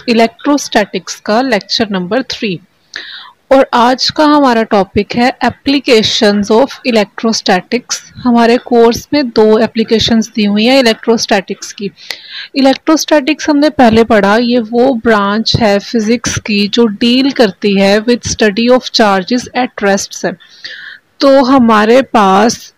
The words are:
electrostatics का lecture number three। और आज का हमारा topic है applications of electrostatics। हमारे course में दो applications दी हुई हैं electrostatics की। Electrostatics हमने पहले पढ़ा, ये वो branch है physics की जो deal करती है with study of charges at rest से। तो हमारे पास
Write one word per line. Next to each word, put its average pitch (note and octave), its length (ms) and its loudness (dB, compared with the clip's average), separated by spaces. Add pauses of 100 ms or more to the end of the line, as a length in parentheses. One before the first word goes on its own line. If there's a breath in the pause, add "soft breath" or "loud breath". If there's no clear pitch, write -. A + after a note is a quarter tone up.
electrostatics A3+ 1040 -2
का G#3+ 260 -2
lecture A3+ 500 -4
number F#3+ 320 -4
three। F#3+ 360 -8 (920 loud breath)
और C4+ 220 4
आज A#3+ 360 0
का D4+ 160 0
हमारा C#4 380 2
topic G3+ 520 -2
है B3 300 -2
applications A3 1040 0
of B3 160 2 (200)
electrostatics। A3 1080 -2 (220)
हमारे A#3 400 2
course A#3 560 2
में C#4+ 160 -2
दो G#3+ 300 2
applications A3 760 -2
दी G#3 100 0
हुई G#3 200 0
हैं C4+ 140 2
electrostatics A3 960 -2
की। - 180 -10 (640 loud breath)
Electrostatics C#4+ 920 0
हमने D4 200 2
पहले A#3 340 4
पढ़ा, G#3 340 2
ये A#3+ 220 0
वो A#3+ 340 0
branch G#3+ 640 0
है G3+ 240 0
physics A3+ 580 -4
की G3+ 300 -2
जो A#3 180 0
deal A#3+ 460 0
करती G#3 420 0
है G3 280 2
with A#3+ 220 -2
study A3 460 -2
of B3 120 4
charges G#3 600 0
at B3 420 -6
rest G3 300 -2
से। F3 180 -6 (880 loud breath)
तो C#4 240 4
हमारे A#3 580 4
पास G#3 760 0